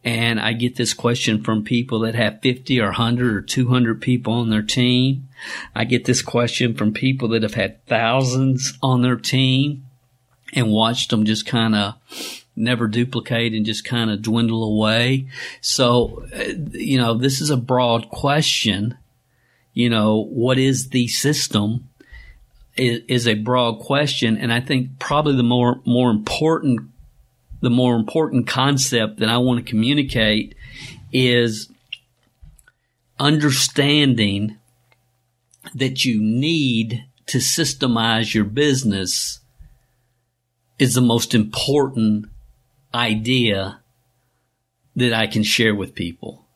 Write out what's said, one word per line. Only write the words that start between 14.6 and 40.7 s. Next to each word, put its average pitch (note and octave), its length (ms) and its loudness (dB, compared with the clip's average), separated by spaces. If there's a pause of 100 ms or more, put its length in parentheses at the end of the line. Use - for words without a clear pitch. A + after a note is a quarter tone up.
away. A2+ 640 2 (340)
So, - 640 2 (100)
uh, - 200 -6 (160)
you - 280 -2
know, A#2 160 2
this C3 260 0
is D3+ 100 -2
a C#3 60 2
broad A#2+ 520 0
question. B2 880 -2 (800)
You A#2+ 160 0
know, G#2+ 400 2
what B2+ 260 0
is C3+ 340 0
the A#2+ 180 0
system A#2 800 -2 (880)
is, A#2 320 0
is A#2+ 180 0
a A2+ 80 2
broad A#2 460 0
question. C#3 580 0
And A#2 140 -2
I A#2+ 80 2
think B2+ 380 -4
probably D3 380 0
the B2 60 2
more, A#2+ 420 2
more B2 260 2
important, C3+ 680 0 (800)
the B2 100 0
more B2 260 4
important C3 500 0
concept B2 720 0
that A2 100 2
I A#2 100 2
want B2 260 0
to - 60 -12
communicate A2+ 840 0 (580)
is A#2+ 580 2 (1500)
understanding C3+ 1400 2 (1160)
that C3 300 -2
you A2+ 160 2
need A#2+ 840 0 (220)
to C3 120 -2
systemize A2+ 960 0
your G#2+ 100 4
business A2 960 0 (1400)